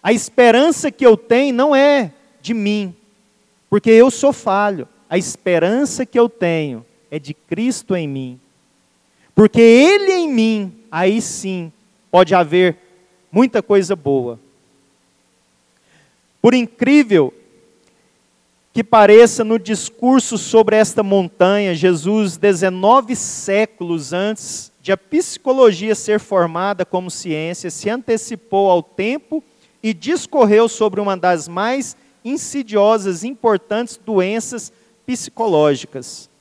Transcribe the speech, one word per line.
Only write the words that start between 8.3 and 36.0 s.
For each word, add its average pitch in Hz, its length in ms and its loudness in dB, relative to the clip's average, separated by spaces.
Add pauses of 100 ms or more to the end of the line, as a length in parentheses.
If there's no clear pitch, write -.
Porque 214 240 4
Ele 330 540 6
em 339 180 -2
mim, 220 420 -2 (160)
aí 190 320 -2
sim, 180 520 -10 (360)
pode 180 240 4
haver 175 440 2 (520)
muita 226 320 0
coisa 196 360 0
boa. 131 420 -4 (2000)
Por 233 120 4
incrível 233 800 0 (1400)
que 233 100 -4
pareça, 220 640 6
no 220 160 -2
discurso 233 760 -2
sobre 214 400 2
esta 214 260 0
montanha, 196 720 0
Jesus, 180 600 -2
dezenove 196 800 0
séculos 175 1000 -6
antes - 580 -8 (100)
de 190 120 -2
a 190 40 0
psicologia 240 1000 0
ser 208 260 -4
formada 185 640 -4
como 180 260 -8
ciência, 170 580 -10
se 202 200 -10
antecipou 220 840 -4
ao 175 100 2
tempo 269 640 -8 (400)
e 220 100 -4
discorreu 226 720 0
sobre 208 340 -4
uma 196 140 -4
das 175 320 -2
mais 220 480 -6 (280)
insidiosas 214 1000 -2
e 233 40 -10
importantes 226 760 -4
doenças 220 680 -4 (340)
psicológicas. 151 1200 -4 (120)